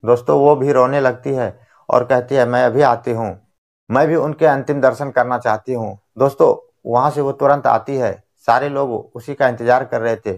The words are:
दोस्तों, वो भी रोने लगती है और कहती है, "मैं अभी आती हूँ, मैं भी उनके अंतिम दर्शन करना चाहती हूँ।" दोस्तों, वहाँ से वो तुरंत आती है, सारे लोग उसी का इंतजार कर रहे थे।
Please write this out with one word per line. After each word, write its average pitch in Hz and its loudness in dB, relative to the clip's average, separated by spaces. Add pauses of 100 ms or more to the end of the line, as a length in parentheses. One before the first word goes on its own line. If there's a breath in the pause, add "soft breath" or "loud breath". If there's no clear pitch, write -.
दोस्तों, 123 2
वो 147 6
भी 135 0
रोने 131 2
लगती 131 -2
है 123 -4 (300 soft breath)
और 123 2
कहती 127 -2
है, 127 2
"मैं 123 0
अभी 123 0
आती 123 0
हूँ, 110 -6 (500)
मैं 139 2
भी 160 0
उनके 151 0
अंतिम 139 0
दर्शन 131 0
करना 123 -2
चाहती 113 -4
हूँ।" 107 -6 (200)
दोस्तों, 139 0
वहाँ 123 2
से 147 -6
वो 139 -2
तुरंत 139 0
आती 123 0
है, 113 -4 (240)
सारे 127 0
लोग 139 -4
उसी 131 -12
का 135 2
इंतजार 123 2
कर 117 -4
रहे 113 -2
थे। 104 -8